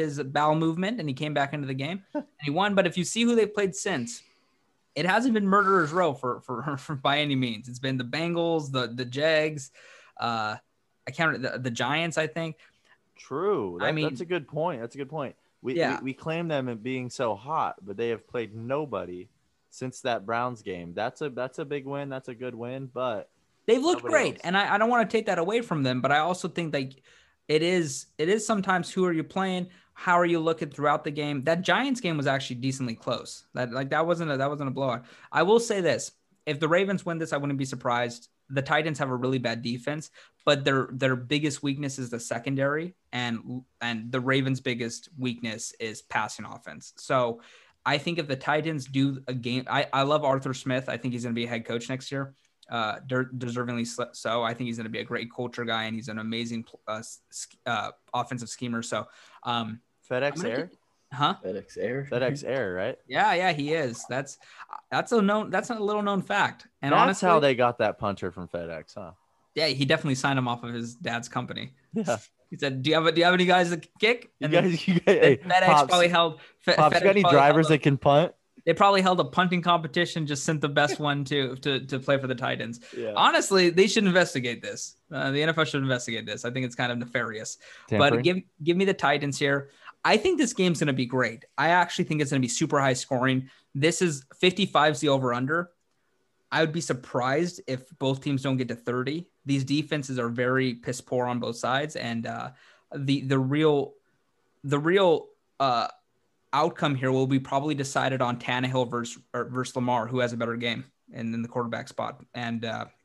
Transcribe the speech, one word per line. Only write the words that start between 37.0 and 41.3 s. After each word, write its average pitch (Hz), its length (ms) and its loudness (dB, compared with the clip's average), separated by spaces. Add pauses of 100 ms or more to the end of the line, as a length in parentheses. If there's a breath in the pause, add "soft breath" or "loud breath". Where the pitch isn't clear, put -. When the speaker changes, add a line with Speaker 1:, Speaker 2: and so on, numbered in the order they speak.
Speaker 1:
win 170 120 -4
this, 160 160 -4
I 151 40 0
wouldn't 143 200 -2
be 135 80 -2
surprised. 123 640 -4 (200)
The 139 120 -2
Titans 151 380 -2
have 139 100 -2
a 127 60 -2
really 127 240 -2
bad 117 240 -4
defense, 123 480 -6 (340 soft breath)
but 143 180 4
their, 135 280 2
their 131 240 2
biggest 143 480 -2